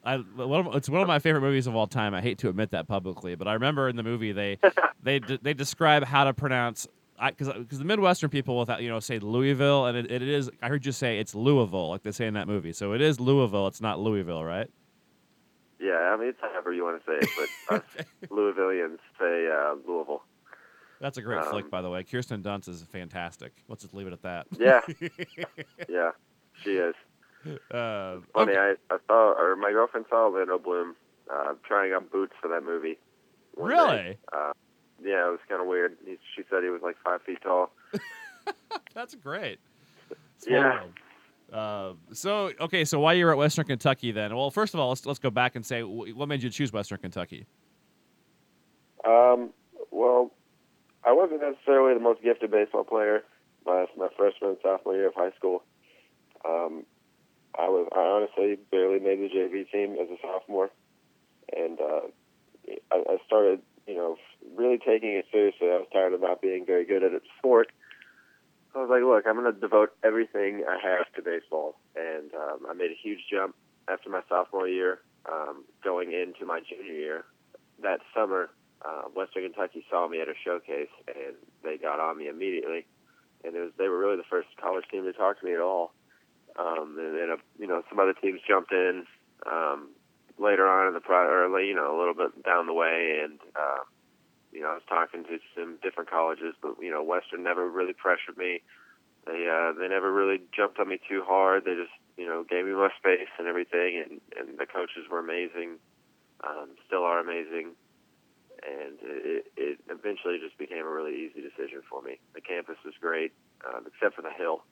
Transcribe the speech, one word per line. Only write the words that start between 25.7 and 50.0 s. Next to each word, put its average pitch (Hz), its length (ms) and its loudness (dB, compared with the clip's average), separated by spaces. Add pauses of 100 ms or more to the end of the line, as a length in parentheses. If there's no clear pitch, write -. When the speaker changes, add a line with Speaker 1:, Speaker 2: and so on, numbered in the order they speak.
Speaker 2:
Yeah, - 220 0 (540)
she 101 80 -4
is. 87 220 0 (760)
Speaker 1:
Uh, 104 460 -6 (140)
Speaker 2:
Funny, 107 200 4
Speaker 1:
okay. 98 240 4 (120)
Speaker 2:
I, 90 60 0
I 90 40 -4 (100)
saw, 110 240 8
or 90 240 4
my 101 160 0
girlfriend 113 360 0
saw 113 180 4
Orlando 92 320 0
Bloom, 87 360 -4 (340)
uh, 71 260 -4 (120)
trying 98 260 2
on 92 140 -2
boots 95 340 -2
for 87 60 -8
that 82 160 -2
movie 80 380 -6 (560)
one 180 140 -4
day. 285 60 2
Speaker 1:
Really? 110 420 2 (140)
Speaker 2:
Uh, 73 200 -2 (500)
yeah, 92 240 0
it 87 60 2
was 85 160 -6
kinda 90 160 -4
weird. 87 400 0
He, 92 140 -14 (180)
she 98 120 -12
said 95 140 -2
he 90 60 -2
was, 87 140 -4
like, 87 200 -6
five 90 200 -2
feet 90 200 -8
tall. 90 300 2 (200)
Speaker 1:
<laughs> 807 1000 -12
That's 247 220 -12
great. 151 420 -8 (800)
Small - 180 2
Speaker 2:
Yeah. 135 200 6
Speaker 1:
world. 90 160 -12 (600)
Uh, 101 600 -8
so, 196 460 -2
okay, 165 240 0
so 147 160 0
while 160 120 6
you 175 120 6
were 165 80 8
at 139 60 4
Western 151 280 2
Kentucky 131 460 0
then, 107 240 -4
well, 135 160 -2
first 208 200 0
of 170 60 -4
all, 127 120 2
let's, 127 140 -4
let's 139 140 -4
go 135 120 0
back 123 260 0
and 113 100 -10
say, 120 140 -4
wh-, 110 360 -8
what 143 120 -6
made 135 160 -2
you 123 40 -2
choose 117 240 -4
Western 101 260 -4
Kentucky? 87 460 -10 (1600)
Speaker 2:
Um, 120 460 8 (400)
well, 123 400 4 (760)